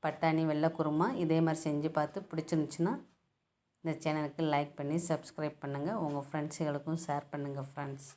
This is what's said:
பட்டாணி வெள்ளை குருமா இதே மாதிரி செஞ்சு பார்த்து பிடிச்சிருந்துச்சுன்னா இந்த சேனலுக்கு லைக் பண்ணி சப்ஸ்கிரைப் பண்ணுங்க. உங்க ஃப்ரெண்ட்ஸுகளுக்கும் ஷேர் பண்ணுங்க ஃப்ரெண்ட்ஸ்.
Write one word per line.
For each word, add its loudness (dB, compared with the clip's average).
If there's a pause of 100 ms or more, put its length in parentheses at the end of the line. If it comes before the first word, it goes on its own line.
பட்டாணி 4
வெள்ளை 4 (100)
குருமா 4 (160)
இதே 4
மாதிரி 2
செஞ்சு 0
பார்த்து -2
பிடிச்சிருந்துச்சுன்னா 0 (880)
இந்த -2 (100)
சேனலுக்கு 0 (100)
லைக் 2
பண்ணி -2 (120)
சப்ஸ்கிரைப் -2
பண்ணுங்க. -2 (140)
உங்க -2
ஃப்ரெண்ட்ஸுகளுக்கும் -2
ஷேர் -2
பண்ணுங்க -4
ஃப்ரெண்ட்ஸ். -8